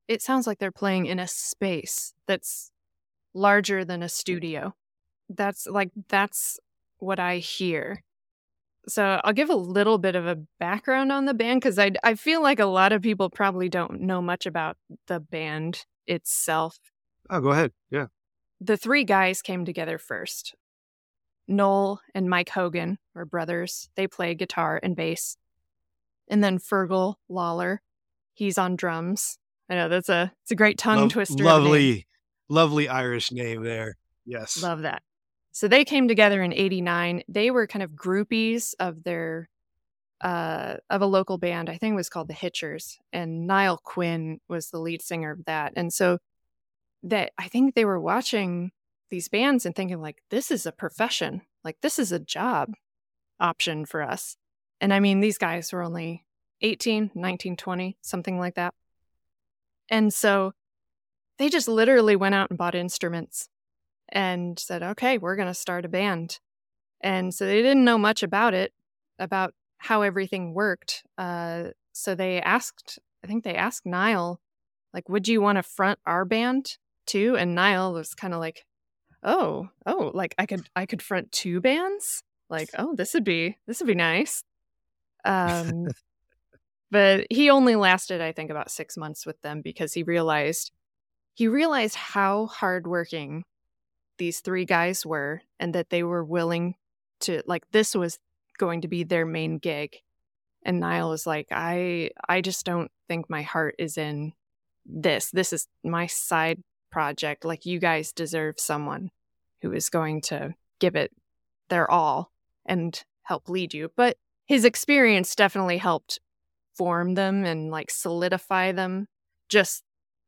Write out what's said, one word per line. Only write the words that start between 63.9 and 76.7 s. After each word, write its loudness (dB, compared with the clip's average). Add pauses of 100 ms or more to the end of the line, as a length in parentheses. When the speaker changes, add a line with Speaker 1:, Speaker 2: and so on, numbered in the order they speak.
Speaker 1:
and -2
said, -8
"Okay, 0
we're -4
gonna -4
start -6
a -8
band." -2 (640)
And -2
so -4
they 4
didn't 8
know 6
much 2
about 2
it, -2 (460)
about -4 (220)
how 2
everything -2
worked. -2 (140)
Uh, -6 (240)
so -4
they -2
asked, -2 (240)
I -14
think -4
they -6
asked -4
Niall, 0 (540)
like, -10
"Would -2
you 4
wanna 4
front 0
our 0
band 0 (300)